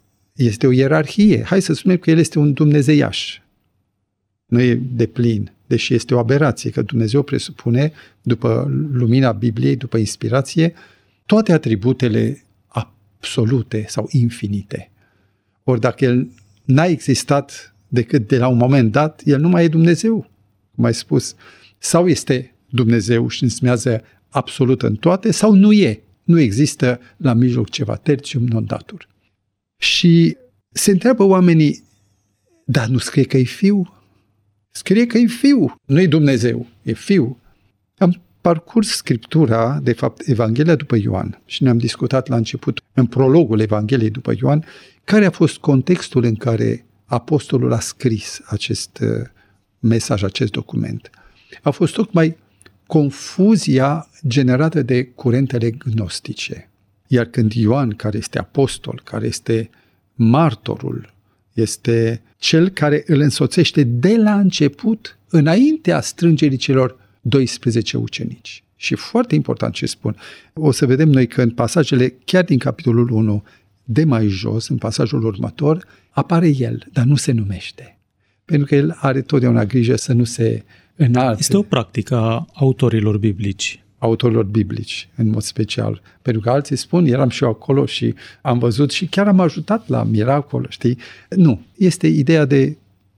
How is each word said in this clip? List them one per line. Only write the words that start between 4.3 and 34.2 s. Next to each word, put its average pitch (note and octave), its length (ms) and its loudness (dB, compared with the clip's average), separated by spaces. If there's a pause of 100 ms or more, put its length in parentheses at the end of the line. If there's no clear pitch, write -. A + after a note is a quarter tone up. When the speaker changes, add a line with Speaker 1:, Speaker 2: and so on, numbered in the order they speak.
Speaker 1:
Nu A#2+ 160 2
e B2 200 2 (100)
de A#2 140 0
plin, A2+ 460 -2 (160)
deși B2+ 260 -2
este B2 220 0
o B2 40 2
aberație, B2+ 500 0
că A#2 120 -4
Dumnezeu A#2 420 0
presupune, - 680 -2 (300)
după A#2 460 -2 (240)
lumina B2 400 2
Bibliei, A#2 440 -2
după B2 220 -6
inspirație, C3 760 -2 (520)
toate G#3+ 280 2
atributele A2+ 920 0 (240)
absolute - 1200 -6
sau G#2+ 240 -6
infinite. G#2+ 800 -4 (720)
Ori B2 160 0
dacă A#2+ 260 -2
El B2 240 0 (360)
n-a C#3 200 4
existat - 920 -2 (120)
decât A#2+ 400 0
de C3+ 100 2
la A#2+ 100 2
un B2+ 100 2
moment B2 340 4
dat, D3+ 340 -2
El C#3 140 2
nu D#3+ 100 2
mai F3 140 4
e E3+ 40 4
Dumnezeu, E3 640 2 (460)
cum A#2+ 80 -2
ai A#2 100 2
spus. - 420 -4 (420)
Sau F3 300 0
este B2+ 460 -2 (160)
Dumnezeu A#2 580 0
și - 160 -8
înseamnă B2 580 -2 (280)
absolut C3 520 -2
în A2 140 -2
toate, F#3+ 360 0
sau G#3+ 220 2
nu G3 180 6
e. F3 300 2 (220)
Nu E3+ 160 4
există B2 600 0 (180)
la C3+ 160 0
mijloc A#2+ 360 0
ceva, G#2+ 260 -6
tertium B2+ 520 -2
non A2+ 180 -2
datur. - 420 -12 (720)
Și E3+ 600 2 (320)
se - 220 0
întreabă G#3 320 2
oamenii: F3+ 600 4 (800)
"Dar B2 220 -2
nu B2+ 100 0
scrie - 260 0
că - 140 -2
e C3 60 4
Fiu?" F#3+ 500 -2 (800)